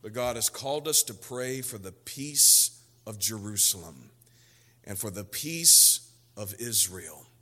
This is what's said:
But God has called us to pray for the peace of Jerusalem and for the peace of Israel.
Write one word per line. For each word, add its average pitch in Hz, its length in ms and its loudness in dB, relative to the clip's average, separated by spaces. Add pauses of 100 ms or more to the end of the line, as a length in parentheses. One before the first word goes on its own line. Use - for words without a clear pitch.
But 107 120 -14
God 123 240 -2
has 113 120 -2
called 147 380 -6
us 151 160 2
to 117 100 -6
pray 127 480 -8
for 123 160 -10
the 95 140 -12
peace - 880 2 (260)
of 110 140 -10
Jerusalem 101 920 -2 (760)
and 101 120 -10
for 110 120 -8
the 95 160 -10
peace - 840 4 (280)
of 98 200 -8
Israel. 92 680 -4 (160)